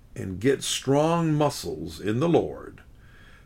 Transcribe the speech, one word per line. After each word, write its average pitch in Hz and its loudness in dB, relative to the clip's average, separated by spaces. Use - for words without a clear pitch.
and 95 -8
get 127 2
strong 156 2
muscles 82 -2
in 110 0
the 165 2
Lord 76 0